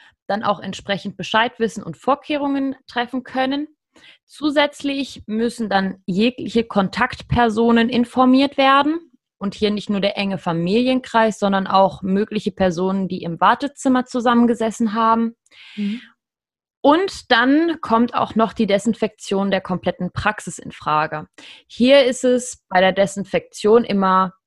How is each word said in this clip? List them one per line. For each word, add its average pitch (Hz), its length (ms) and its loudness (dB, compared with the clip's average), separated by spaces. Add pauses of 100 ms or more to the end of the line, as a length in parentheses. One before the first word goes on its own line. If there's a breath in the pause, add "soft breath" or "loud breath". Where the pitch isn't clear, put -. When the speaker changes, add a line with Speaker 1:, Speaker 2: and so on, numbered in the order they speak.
(260 soft breath)
Speaker 1:
dann 208 180 -4
auch 196 160 -2
entsprechend 190 560 -8
Bescheid 220 420 -2
wissen 220 240 -4
und - 140 -12
Vorkehrungen 277 800 -2 (100)
treffen 247 380 -6
können. 269 420 -4 (600 soft breath)
Zusätzlich 285 1000 -4
müssen 226 420 -4
dann 190 380 -2
jegliche 220 560 0
Kontaktpersonen 233 1300 0
informiert 254 680 2
werden 285 440 2 (380)
und 196 160 -6
hier 208 180 -2
nicht 208 180 -6
nur 202 100 0
der 202 160 -2
enge 196 220 -4
Familienkreis, 226 1000 0
sondern 196 260 0
auch 190 360 2
mögliche 196 500 -2
Personen, 185 560 -2
die 180 140 -8
im 170 180 -6
Wartezimmer 254 640 0
zusammengesessen 233 880 0
haben. 226 400 0 (400 loud breath)
Speaker 2:
Mhm. 208 260 -6 (800 loud breath)
Speaker 1:
Und 320 520 2
dann 285 480 2
kommt 233 340 0
auch - 220 -2
noch 220 160 2
die 226 140 -2
Desinfektion 196 840 -2
der 190 100 0
kompletten 180 520 -6
Praxis - 480 -6
in - 100 -16
Frage. 156 560 -4 (400 loud breath)
Hier 262 380 4
ist 254 180 -2
es 247 460 0
bei 185 120 2
der 190 120 4
Desinfektion 196 920 0
immer 190 500 0 (120)